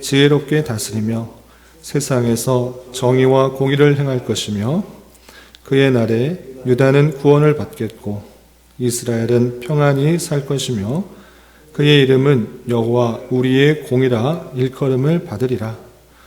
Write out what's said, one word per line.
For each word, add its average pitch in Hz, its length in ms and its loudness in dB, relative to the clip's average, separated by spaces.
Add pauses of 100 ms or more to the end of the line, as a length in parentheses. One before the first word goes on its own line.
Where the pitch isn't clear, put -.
지혜롭게 143 640 2
다스리며 110 640 -4 (500)
세상에서 123 1120 -2
정의와 131 600 2
공의를 139 460 2
행할 135 280 -4
것이며 110 580 -4 (800)
그의 135 280 2
날에 120 520 -2 (220)
유다는 139 500 4
구원을 147 400 4
받겠고 104 640 -10 (560)
이스라엘은 120 800 0
평안히 147 580 0
살 147 260 -4
것이며 127 600 -4 (680)
그의 147 300 4
이름은 131 680 2
여호와 117 520 0 (100)
우리의 131 540 2
공이라 127 720 -2
일컬음을 131 680 -2
받으리라. 110 540 -6 (480)